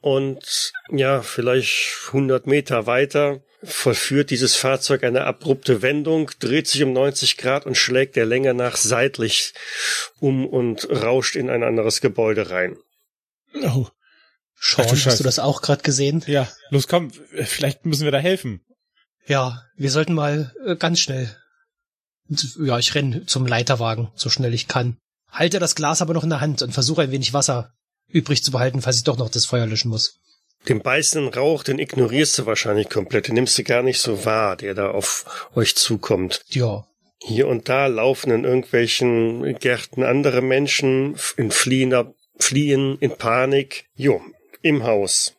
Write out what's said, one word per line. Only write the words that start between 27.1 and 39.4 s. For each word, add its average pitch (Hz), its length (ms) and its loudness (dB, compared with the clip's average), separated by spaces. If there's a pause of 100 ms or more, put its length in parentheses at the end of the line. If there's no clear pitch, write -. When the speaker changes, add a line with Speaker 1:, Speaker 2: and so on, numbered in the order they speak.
Speaker 3:
wenig 135 200 -2
Wasser 131 400 0 (360)
übrig 147 340 0
zu 156 80 0
behalten, 127 320 0
falls 123 160 0
ich 117 60 -4
doch - 140 2
noch 117 120 -2
das - 160 0
Feuer 120 200 0
löschen 110 240 -2
muss. 113 280 -2 (500)
Speaker 1:
Den 110 140 2
beißenden 139 520 0
Rauch, 143 300 2
den 131 160 -2
ignorierst 127 580 2
du - 80 -2
wahrscheinlich 107 420 0
komplett, 104 400 -2
den 113 60 -4
nimmst 123 240 2
du 120 60 -4
gar 123 180 0
nicht 127 180 0
so 101 240 -2
wahr, 110 320 0
der 101 180 -8
da 98 180 -2
auf - 640 -6
euch 113 180 2
zukommt. 95 760 0
Speaker 3:
Ja. 110 360 -2 (320)
Speaker 1:
Hier 117 300 0
und 117 200 -4
da 135 180 2
laufen 127 440 0
in 113 140 2
irgendwelchen 120 1120 0